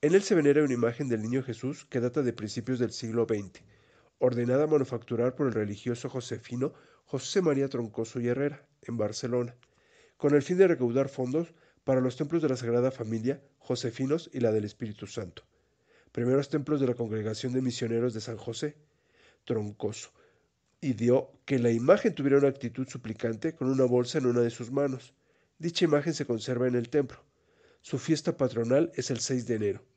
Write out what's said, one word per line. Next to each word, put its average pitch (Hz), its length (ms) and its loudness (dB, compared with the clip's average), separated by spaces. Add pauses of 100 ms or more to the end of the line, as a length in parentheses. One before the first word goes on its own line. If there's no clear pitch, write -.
En 156 140 4
él 202 60 6
se 196 140 0
venera 147 300 6
una 135 80 0
imagen 120 340 0
del 113 140 0
Niño 123 220 -2
Jesús 127 420 -8
que 127 160 -2
data 123 220 0
de 120 100 0
principios 113 440 -6
del 117 140 0
siglo 113 340 -2
veinte, 104 380 -4 (560)
ordenada 127 460 2
a - 20 0
manufacturar 127 680 0
por 139 140 -2
el 117 60 -2
religioso 107 560 -4
josefino 123 640 -6 (320)
José - 360 -2
María 139 280 2
Troncoso 117 500 -6
y 120 80 -2
Herrera, 139 400 -2 (140)
en 120 160 -8
Barcelona, 120 580 -2 (600)
con 147 180 4
el 147 60 8
fin 180 160 0
de 190 100 8
recaudar 131 400 2
fondos 135 460 -4 (320)
para 131 160 4
los 127 160 0
templos 156 240 -2
de 151 80 2
la 127 80 0
Sagrada 120 340 2
Familia, 113 500 -4 (180)
josefinos 131 760 -4
y 131 80 -4
la 117 100 4
del 107 140 0
Espíritu 104 420 -10
Santo, - 360 -12 (680)
primeros 131 380 2
templos 147 320 0
de 135 60 2
la 120 60 2
Congregación 110 600 -4
de 131 80 0
Misioneros 117 520 -2
de 110 60 -6
San 113 160 -10
José. 120 400 -8 (680)
Troncoso 107 640 -6 (720)
ideó 120 500 2 (140)
que 139 120 0
la 120 140 4
imagen 160 420 4
tuviera 139 240 4
una 139 120 6
actitud 131 400 -6
suplicante 113 680 -6
con 127 140 -2
una 131 160 4
bolsa 123 320 2
en 135 80 0
una 120 160 4
de 117 80 4
sus 117 220 -12
manos. 139 420 -4 (440)
Dicha 170 280 0
imagen 170 280 4
se 143 120 -4
conserva 123 420 -2
en 123 80 2
el 120 140 0
templo. 139 300 0 (640)
Su - 160 -6
fiesta 160 380 0
patronal 127 600 2
es 127 140 -6
el 120 100 -2
seis 123 280 -4
de 117 80 0
enero 104 300 -2 (120)